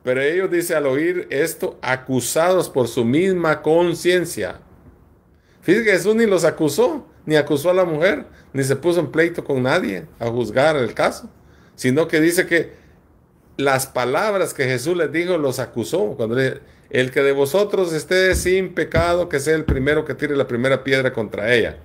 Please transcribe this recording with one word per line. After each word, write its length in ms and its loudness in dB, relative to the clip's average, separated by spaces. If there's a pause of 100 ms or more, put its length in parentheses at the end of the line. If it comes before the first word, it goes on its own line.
Pero 200 0
ellos, 280 0
dice, 240 -2
al 140 0
oír 420 -2
esto, 540 -4
acusados 840 0
por 200 0
su 180 0
misma 560 0
conciencia. 960 0 (1000)
Fíjese 240 2
que 60 4
Jesús 240 2
ni 100 4
los 200 2
acusó, 640 0 (200)
ni 80 2
acusó 340 2
a 60 4
la 100 4
mujer, 400 0 (280)
ni 100 0
se 120 0
puso 260 0
en 100 -6
pleito 320 0
con 180 -2
nadie 460 -2 (120)
a 100 -4
juzgar 480 0
el 180 -2
caso, 340 -4 (460)
sino 320 0
que 140 2
dice 240 2
que 280 -2 (840)
las 300 0
palabras 680 -2
que 120 -2
Jesús 320 -2
les 140 -2
dijo 260 -2
los 220 -2
acusó. 580 -4
Cuando 180 -2
le, 240 -2 (300)
"El 220 0
que 100 0
de 100 4
vosotros 640 0
esté 420 2
sin 400 0
pecado, 540 0
que 100 -2
sea 160 2
el 80 -2
primero 420 0
que 100 -6
tire 200 -2
la 120 0
primera 360 0
piedra 300 2
contra 400 -2
ella". 320 2